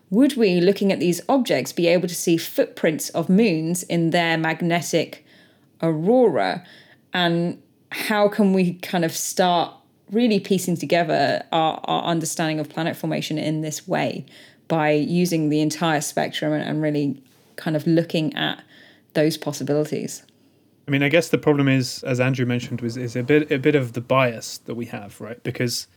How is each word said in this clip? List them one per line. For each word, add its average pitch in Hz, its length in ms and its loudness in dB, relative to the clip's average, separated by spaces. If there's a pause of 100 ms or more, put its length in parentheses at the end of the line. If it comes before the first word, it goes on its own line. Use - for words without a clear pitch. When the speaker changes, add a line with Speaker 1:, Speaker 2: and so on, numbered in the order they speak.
Speaker 1:
Would 269 260 4
we, 190 240 4
looking 190 320 2
at 101 80 -2
these 170 300 0
objects, 180 420 0
be 170 160 -2
able 175 200 2
to 175 80 -8
see - 220 0
footprints - 720 -2
of 156 200 -2
moons 175 540 2
in 170 260 0
their 165 300 2
magnetic 165 840 -2 (580)
aurora? 165 800 2 (500)
And 170 480 0 (300)
how 208 360 2
can 202 260 2
we 185 220 2
kind 175 300 -2
of 160 60 -2
start - 640 0 (380)
really 214 280 4
piecing 185 380 0
together 147 760 0
our, 160 340 0
our 160 180 -2
understanding 160 560 -2
of 147 100 -6
planet 160 260 -4
formation 160 420 -4
in 156 240 -4
this 156 260 -8
way 151 380 -4 (420)
by 151 240 2
using 160 580 2
the 151 120 2
entire 156 400 0
spectrum 151 520 -4
and, 147 100 -2
and 156 180 -4
really 147 400 -2 (340)
kind 160 200 -4
of 151 120 -4
looking 165 480 0
at - 280 -4 (500)
those 160 240 2
possibilities? 147 840 -4 (640)
Speaker 2:
I 143 40 -6
mean, 139 120 2
I 143 60 2
guess 160 200 2
the 160 80 2
problem 143 320 2
is, 131 340 0
as 131 160 -2
Andrew 127 260 0
mentioned, 120 360 -4
was, 117 160 -6
is 120 180 -8
a 127 80 -2
bit, 151 280 2
a 147 60 2
bit 147 180 2
of 127 180 0
the 123 80 -6
bias 123 640 0
that 123 100 -8
we 120 120 -8
have, 104 340 -14
right? 120 220 -12
Because 123 540 -4